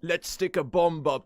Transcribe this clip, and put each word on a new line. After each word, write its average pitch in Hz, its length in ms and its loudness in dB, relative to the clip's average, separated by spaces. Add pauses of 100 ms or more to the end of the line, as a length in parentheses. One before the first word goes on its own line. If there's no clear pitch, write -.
Let's 170 260 -2
stick - 260 -4
a 170 80 0
bomb 160 440 2
up 135 180 0